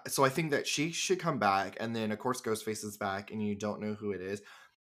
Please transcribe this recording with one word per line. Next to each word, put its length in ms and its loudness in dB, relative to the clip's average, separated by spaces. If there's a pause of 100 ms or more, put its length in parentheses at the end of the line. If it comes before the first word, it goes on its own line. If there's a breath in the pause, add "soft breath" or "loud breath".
so 160 4
I 60 8
think 220 0
that 160 2
she 240 0
should 280 0
come 180 0
back, 420 4
and 160 -2
then, 160 0
of 80 -2
course, 220 0
Ghostface 420 -2
is 140 -8
back, 340 -2
and 120 -2
you 120 0
don't 240 -2
know 140 -2
who 180 -4
it 100 -4
is, 200 -4 (460 loud breath)